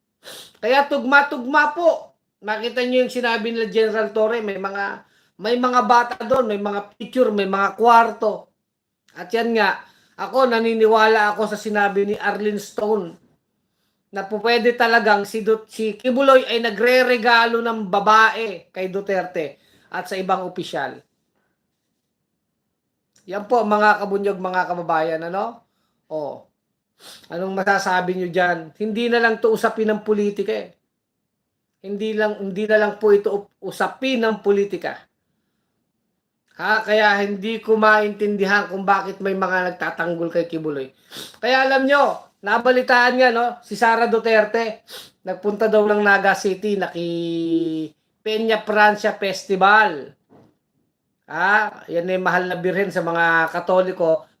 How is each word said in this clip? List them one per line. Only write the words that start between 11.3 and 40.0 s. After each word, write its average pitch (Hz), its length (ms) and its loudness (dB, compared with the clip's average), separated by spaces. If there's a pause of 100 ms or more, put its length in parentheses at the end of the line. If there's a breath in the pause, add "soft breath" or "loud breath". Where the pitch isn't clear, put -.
ako 214 160 -2
sa 208 80 -6
sinabi 202 480 -2
ni 208 160 -2
Arlene 202 400 -4
Stone 196 560 -4 (960)
na 196 160 -8
po 208 160 -8
pwede 233 320 2
talagang 220 480 2
si 208 240 -8
Du-, 220 240 0
si 220 240 -6
Kibuloy 262 480 4
ay 226 160 -2
nagre-regalo 233 1040 2
ng 220 240 -4
babae 208 800 2
kay 185 240 -8
Duterte 180 640 -4 (320 soft breath)
at 180 240 -10
sa 190 80 -6
ibang 185 240 -2
opisyal. 170 560 -8 (2250)
Yan 202 160 -8
po, 240 160 2
mga 208 400 2
kabunyog, 196 400 -4
mga 185 240 -2
kababayan, 165 560 -2
ano? 202 400 -8 (480)
Oh. 143 320 -10 (880 loud breath)
Anong 190 240 -6
masasabi 185 640 0
nyo 180 80 -4
dyan? 170 480 -2
Hindi 220 320 -2
na 233 160 2
lang 220 160 0
to 220 160 2
usapin 220 320 -2
ng 208 160 -2
politika 208 480 -2
eh. 214 240 -10 (1040)
Hindi 202 320 -8
lang, 208 320 -2
hindi 196 240 -6
na 214 80 2
lang 214 240 2
po 208 160 4
ito 202 160 2
up-, 202 320 -8
usapin 233 560 -4
ng 220 240 -2
politika. 202 560 -2 (1600)
Ha? 214 240 0
Kaya 208 400 2
hindi 208 400 -6
ko 220 160 2
maintindihan 208 880 2
kung 190 160 -8
bakit 190 400 -2
may 196 80 -2
mga 185 400 -2
nagtatanggol 170 560 -6